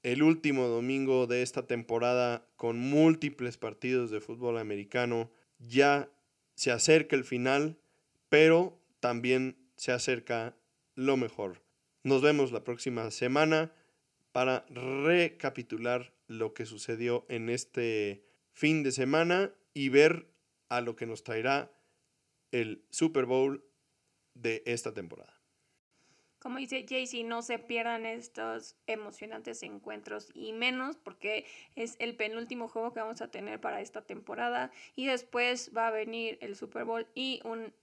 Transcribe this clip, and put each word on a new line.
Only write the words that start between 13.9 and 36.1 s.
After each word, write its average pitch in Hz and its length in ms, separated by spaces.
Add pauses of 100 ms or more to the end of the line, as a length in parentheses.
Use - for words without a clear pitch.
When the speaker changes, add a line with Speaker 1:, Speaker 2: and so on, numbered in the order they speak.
Speaker 1:
para 127 380
recapitular 135 1400 (140)
lo 110 260
que 113 120
sucedió 117 640
en 117 220
este 110 760 (280)
fin 151 320
de 135 80
semana 165 600 (220)
y 139 160
ver 156 420 (380)
a 123 120
lo 117 140
que 120 100
nos 113 180
traerá 123 480 (800)
el 113 380
Super 156 360
Bowl 131 380 (680)
de 117 320
esta 117 280
temporada. 85 400 (1040)
Speaker 2:
Como 254 180
dice 262 300
Jaycee, 254 380
no 233 160
se 233 180
pierdan 233 460
estos 226 720 (100)
emocionantes 220 760
encuentros, 208 680
y 220 200
menos 254 420
porque - 500 (300)
es 233 240
el 233 160
penúltimo 233 540
juego 233 240
que 226 80
vamos 226 200
a - 80
tener 208 300
para 208 220
esta 214 240
temporada, 240 640 (240)
y 262 120
después 247 680
va 226 120
a 226 40
venir 226 480